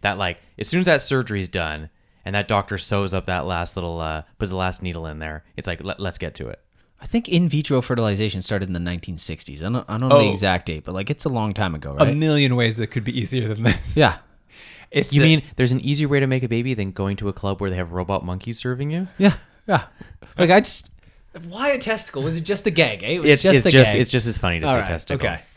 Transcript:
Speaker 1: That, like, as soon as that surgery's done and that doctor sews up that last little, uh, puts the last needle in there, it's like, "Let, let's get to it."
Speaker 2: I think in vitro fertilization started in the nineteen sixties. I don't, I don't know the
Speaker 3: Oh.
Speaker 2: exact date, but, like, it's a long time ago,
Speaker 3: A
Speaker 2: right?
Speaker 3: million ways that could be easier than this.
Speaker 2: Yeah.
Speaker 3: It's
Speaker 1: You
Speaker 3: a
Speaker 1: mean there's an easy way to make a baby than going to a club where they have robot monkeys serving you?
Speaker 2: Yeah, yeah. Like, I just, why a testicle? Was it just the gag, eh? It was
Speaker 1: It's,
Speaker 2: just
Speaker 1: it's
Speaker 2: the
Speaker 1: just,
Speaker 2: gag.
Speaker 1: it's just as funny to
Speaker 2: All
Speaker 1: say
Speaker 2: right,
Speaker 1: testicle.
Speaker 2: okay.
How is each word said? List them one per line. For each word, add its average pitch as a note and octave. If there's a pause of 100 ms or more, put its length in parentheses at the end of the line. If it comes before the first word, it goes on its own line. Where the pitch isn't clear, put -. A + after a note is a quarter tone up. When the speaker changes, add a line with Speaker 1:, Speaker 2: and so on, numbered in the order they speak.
Speaker 1:
That, G2+
like, F#2 (200)
as G2+
soon F3+
as F#3
that D#3
surgery's G#2+
done D#2 (360)
and F#2+
that G2+
doctor G2+
sews G2
up F#2+
that F2+
last F2
little, E2+
uh, D#2 (160)
puts G2+
the F#2
last F#2
needle E2+
in D#2
there, D#2 (120)
it's -
like, E2+
"Let, F#2+
let's F#2
get E2
to B1
it." G1+ (400)
Speaker 2:
I -
think A#3
in F3
vitro C#3+
fertilization G#2+
started G2
in F#2
the F2
nineteen F2
sixties. D2
I F2+
don't, A#2+
I -
don't B2+
know C#3+
the C3+
Speaker 3:
Oh. G#2
Speaker 2:
exact F#2+
date, D#2
but, F2+
like, G2
it's -
a D#3+
long G#2+
time F#2
ago, C#2+
Speaker 3:
A D#3
Speaker 2:
right? C#3+
Speaker 3:
million D3
ways A2+
that A2
could A#2+
be B2
easier A#2+
than G#2+
this. -
Speaker 2:
Yeah. C3+ (720)
Speaker 3:
It's C#3
Speaker 1:
You D3
Speaker 3:
a -
Speaker 1:
mean D#3+ (140)
there's B2+
an C3
easy C#3+
way C#3+
to C3+
make C3
a B2
baby A#2+
than G2
going G2
to G2+
a G2
club G2
where G2
they F#2
have F2
robot F2+
monkeys F#2
serving B2+
you? F3+ (100)
Speaker 2:
Yeah, G3 (320)
yeah. F3+ (520)
Like, F3
I F#3+
just, - (580)
why A#3
a C4+
testicle? A3
Was D#3+
it E3+
just G3
the A3
gag, B2+
eh? G2+
It F3+
was D3
Speaker 1:
It's, C3+
Speaker 2:
just F#3
Speaker 1:
it's A#2+
Speaker 2:
the F#3
Speaker 1:
just, B2+
Speaker 2:
gag. A2
Speaker 1:
it's B2
just A#2
as A2+
funny F2
to D#2
Speaker 2:
All C#3
Speaker 1:
say B2
Speaker 2:
right, G2
Speaker 1:
testicle. F#2
Speaker 2:
okay. E2+ (160)